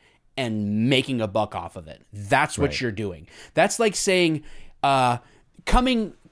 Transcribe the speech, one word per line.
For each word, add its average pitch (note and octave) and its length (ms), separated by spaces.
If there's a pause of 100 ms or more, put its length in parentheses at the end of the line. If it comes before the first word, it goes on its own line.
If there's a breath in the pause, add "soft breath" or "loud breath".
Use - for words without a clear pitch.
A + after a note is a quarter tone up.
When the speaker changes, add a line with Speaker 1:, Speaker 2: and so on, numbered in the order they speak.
(360 soft breath)
Speaker 1:
and A2 520
making C3 320
a A2 80
buck G#2 260
off E2+ 220
of E2 100
it. - 260
That's A#2 460
what C#3+ 120
Speaker 2:
Right. - 100
Speaker 1:
you're A#2+ 120
doing. F2+ 360 (260 loud breath)
That's F#3 240
like A3 160
saying, F3 480 (400 loud breath)
uh, B2+ 360 (460 soft breath)
coming, A#3+ 500 (180)